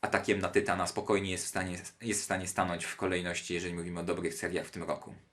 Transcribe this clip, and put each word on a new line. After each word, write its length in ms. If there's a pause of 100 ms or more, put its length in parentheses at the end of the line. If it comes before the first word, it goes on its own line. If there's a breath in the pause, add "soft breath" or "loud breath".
Atakiem 380
na 100
Tytana 380
spokojnie 440
jest 140
w 40
stanie, 300 (220)
jest 200
w 40
stanie 240
stanąć 360
w 120
kolejności, 580
jeżeli 200
mówimy 260
o 20
dobrych 320
seriach 320
w 40
tym 120
roku. 320 (180)